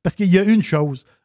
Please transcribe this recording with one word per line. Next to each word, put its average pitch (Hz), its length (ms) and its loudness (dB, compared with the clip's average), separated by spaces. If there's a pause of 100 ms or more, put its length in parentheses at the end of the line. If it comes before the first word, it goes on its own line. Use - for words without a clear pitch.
Parce 170 140 -6
qu'il 196 160 0
y 190 80 4
a 196 40 0
une 214 180 2
chose. 147 420 -4 (220)